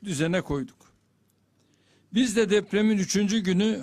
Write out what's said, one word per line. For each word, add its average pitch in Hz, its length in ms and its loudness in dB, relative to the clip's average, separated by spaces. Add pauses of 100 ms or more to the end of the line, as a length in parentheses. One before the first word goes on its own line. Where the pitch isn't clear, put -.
düzene 170 360 -2
koyduk. 139 360 -6 (1400)
Biz 220 240 0
de 220 140 2
depremin 208 480 2
üçüncü 196 400 0
günü 202 440 0